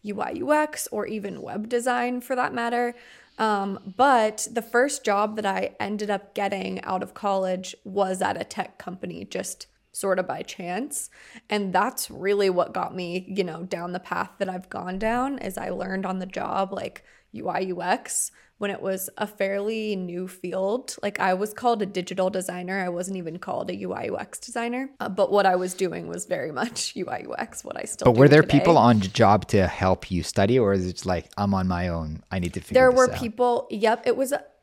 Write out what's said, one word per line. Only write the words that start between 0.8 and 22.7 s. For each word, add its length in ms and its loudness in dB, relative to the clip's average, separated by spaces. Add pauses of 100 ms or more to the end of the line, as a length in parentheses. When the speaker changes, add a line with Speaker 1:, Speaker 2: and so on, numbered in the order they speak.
Speaker 1:
or 160 -4
even 340 -8
web 280 -8
design 520 -2
for 140 -6
that 180 0
matter. 440 -2 (420)
Um, 600 0
but 520 6
the 120 -4
first 420 2
job 320 2
that 80 -6
I 340 0
ended 300 -4
up 260 -4
getting 500 -2
out 180 -2
of 100 -10
college 640 -2 (100)
was 380 0
at 180 0
a 40 -4
tech 340 -8
company, 480 -10
just 400 -8 (260)
sort 260 0
of 80 -2
by 140 -4
chance. 680 -8 (400)
And 200 0
that's 400 0
really 380 2
what 240 2
got 240 -4
me, 320 -6
you 160 -2
know, 200 -8
down 280 -6
the 80 -4
path 380 -6
that 100 -2
I've 220 -8
gone 280 -6
down, 400 -2
is 200 -8
I 100 -6
learned 380 -4
on 120 -4
the 60 -6
job, 480 -4
like, 320 -10 (280)
U 160 -6
I 120 -2
U 220 -4
X 480 -2 (280)
when 120 -2
it 100 -6
was 380 -4
a 80 -2
fairly 680 -2
new 300 -6
field. 760 -4
Like, 180 -4
I 140 4
was 180 -4
called 300 0
a 40 -2
digital 440 -2
designer. 520 -4